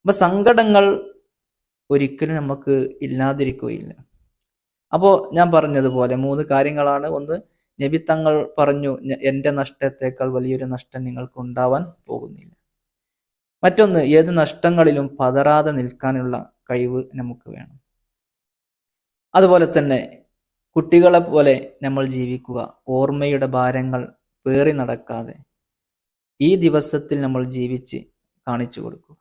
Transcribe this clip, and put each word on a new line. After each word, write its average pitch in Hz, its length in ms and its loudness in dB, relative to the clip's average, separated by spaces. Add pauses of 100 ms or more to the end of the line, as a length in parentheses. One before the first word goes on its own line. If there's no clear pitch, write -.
അപ്പൊ 190 120 0
സങ്കടങ്ങൾ 202 1000 2 (760)
ഒരിക്കലും 139 460 -2
നമുക്ക് 139 680 -4
ഇല്ലാതിരിക്കുകയില്ല. 131 920 -6 (960)
അപ്പോ 185 400 2
ഞാൻ 170 200 2
പറഞ്ഞതുപോലെ 135 640 2
മൂന്ന് 139 280 -4
കാര്യങ്ങളാണ്. 143 640 0
ഒന്ന്, 156 300 -6 (460)
നബി 156 280 -4
തങ്ങൾ 156 480 0
പറഞ്ഞു, 143 420 0
"ഞ-, 135 220 -6
എൻ്റെ 135 280 0
നഷ്ടത്തേക്കാൾ 135 840 -4
വലിയൊരു 127 320 -4
നഷ്ടം 127 400 -10
നിങ്ങൾക്ക് 127 360 -12
ഉണ്ടാവാൻ 127 520 -4 (140)
പോകുന്നില്ല." - 560 -14 (1000)
മറ്റൊന്ന്, 185 360 4
ഏത് 160 360 4
നഷ്ടങ്ങളിലും 151 800 2
പതറാതെ 143 540 2
നിൽക്കാനുള്ള 127 840 -6 (180)
കഴിവ് 123 340 -2 (100)
നമുക്ക് 123 360 -12
വേണം. - 300 -20 (1500)
അതുപോലെ 180 440 6
തന്നെ 139 460 -2 (520)
കുട്ടികളെ 175 420 6
പോലെ 143 640 2
നമ്മൾ 135 240 -2
ജീവിക്കുക, 127 840 -8
ഓർമ്മയുടെ 135 580 0
ഭാരങ്ങൾ 127 680 -2 (340)
പേറി 139 260 2
നടക്കാതെ 120 640 -8 (1040)
ഈ 170 160 4
ദിവസത്തിൽ 151 680 0
നമ്മൾ 131 220 -2
ജീവിച്ച് 127 520 -8 (520)
കാണിച്ചു 120 320 -8
കൊടുക്കുക. - 400 -16